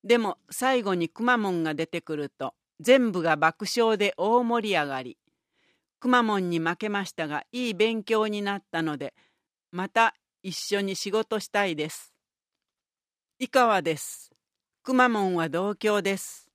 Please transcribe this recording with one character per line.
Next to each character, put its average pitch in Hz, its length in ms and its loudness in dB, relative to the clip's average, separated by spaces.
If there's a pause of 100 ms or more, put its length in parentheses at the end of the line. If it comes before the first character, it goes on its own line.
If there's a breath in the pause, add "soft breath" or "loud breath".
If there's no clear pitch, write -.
で 233 120 6
も 208 200 0 (120)
最 254 340 0
後 190 120 0
に 170 140 -2
く - 120 -10
ま 247 160 2
モ 202 140 0
ン 170 120 0
が 156 100 -2
出 160 120 -2
て 170 140 -8
く 156 160 -8
る 147 140 -6
と - 240 -8 (260)
全 240 320 4
部 180 100 -2
が 156 160 2
爆 160 280 0 (100)
笑 226 220 4
で 202 200 0
大 226 260 2
盛 226 260 0
り 185 60 0
上 151 100 2
が 135 160 -6
り。 120 160 -14 (840)
く 247 80 -4
ま 247 140 4
モ 214 160 2
ン 180 120 0
に 170 100 0
負 165 180 -2
け 214 120 -6
ま 202 160 -4
し - 60 -14
た 160 160 -6
が、 147 240 -6
い 240 200 -4
い - 20 -4
勉 220 300 0
強 214 240 2
に 208 140 -4
な 202 160 -2
っ 190 140 -12
た 165 120 -2
の 151 140 -4
で、 139 160 -10 (580)
ま 185 180 -6
た 226 240 2 (300)
一 185 120 -10
緒 202 260 -2
に 190 140 -4
仕 - 160 -8
事 220 280 -2
し - 80 -10
た 202 180 0
い 170 100 -2
で 151 140 -4
す。 - 240 -16 (1300)
井 254 80 -4
川 226 340 4
で 151 160 -2
す。 - 340 -14 (520)
く 262 100 -2
ま 254 160 6
モ 214 140 0
ン 185 120 0
は 165 140 0
同 190 260 -2
郷 208 260 0
で 196 160 -2
す。 - 380 -16